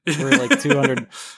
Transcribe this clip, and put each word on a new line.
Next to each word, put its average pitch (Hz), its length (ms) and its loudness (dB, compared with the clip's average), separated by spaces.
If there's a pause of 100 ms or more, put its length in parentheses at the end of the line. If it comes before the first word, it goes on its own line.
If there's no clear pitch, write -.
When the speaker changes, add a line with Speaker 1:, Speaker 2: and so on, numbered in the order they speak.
Speaker 1:
We're, 147 320 -2
like, 254 220 0
Speaker 2:
<laughs> - 20 -8
Speaker 1:
two 143 140 2
hundred 135 320 0 (300)